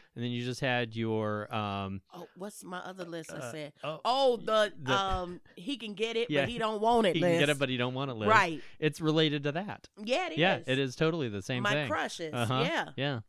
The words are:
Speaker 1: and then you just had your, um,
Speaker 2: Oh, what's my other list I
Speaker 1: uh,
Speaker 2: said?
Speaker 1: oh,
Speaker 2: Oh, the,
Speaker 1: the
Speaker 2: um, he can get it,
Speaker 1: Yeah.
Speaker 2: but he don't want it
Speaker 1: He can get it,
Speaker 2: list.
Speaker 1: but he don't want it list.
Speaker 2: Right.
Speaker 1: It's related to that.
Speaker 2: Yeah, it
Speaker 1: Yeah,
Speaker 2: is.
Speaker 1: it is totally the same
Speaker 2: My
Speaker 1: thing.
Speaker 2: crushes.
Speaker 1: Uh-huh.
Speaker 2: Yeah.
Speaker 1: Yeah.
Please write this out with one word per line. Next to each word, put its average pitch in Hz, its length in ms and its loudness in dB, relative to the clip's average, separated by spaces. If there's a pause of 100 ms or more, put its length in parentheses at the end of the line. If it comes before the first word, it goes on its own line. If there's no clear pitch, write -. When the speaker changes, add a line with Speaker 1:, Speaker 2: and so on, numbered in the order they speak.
(140)
Speaker 1:
and 120 80 -8
then 120 80 -4
you 120 140 -4
just 123 160 -6
had 123 340 0
your, 110 580 -2
um, 98 500 -4 (100)
Speaker 2:
Oh, 180 240 -14
what's 202 260 -12
my 180 160 -10
other 185 260 -10
list 165 280 -10
I - 60 -10
Speaker 1:
uh, 127 120 -8
Speaker 2:
said? 151 220 -10 (100)
Speaker 1:
oh, 156 220 -8
Speaker 2:
Oh, 254 320 4
the, 214 440 2
Speaker 1:
the 131 120 -2
Speaker 2:
um, 185 480 0 (160)
he 240 220 -6
can 208 160 -8
get 226 220 -2
it, 226 140 0
Speaker 1:
Yeah. 143 120 4
Speaker 2:
but 175 80 0
he 240 80 -6
don't 220 220 0
want 226 280 6
it 160 80 4
Speaker 1:
He 170 60 4
can 175 100 6
get 165 120 6
it, - 40 6
Speaker 2:
list. 147 100 2
Speaker 1:
but 131 120 0
he 127 80 0
don't 123 160 0
want 135 180 -2
it - 20 -6
list. 107 160 2
Speaker 2:
Right. 180 320 4 (160)
Speaker 1:
It's 156 220 0
related 156 440 4
to 147 80 0
that. 175 360 -8 (100)
Speaker 2:
Yeah, 262 300 -2
it 320 100 -4
Speaker 1:
Yeah, 175 200 4
Speaker 2:
is. - 100 -8
Speaker 1:
it 131 100 2
is 135 160 -2
totally 160 360 0
the 101 120 -4
same 127 220 -2
Speaker 2:
My 123 80 2
Speaker 1:
thing. 143 160 0
Speaker 2:
crushes. 151 460 -4
Speaker 1:
Uh-huh. 127 320 2
Speaker 2:
Yeah. 277 300 -2
Speaker 1:
Yeah. 131 320 -2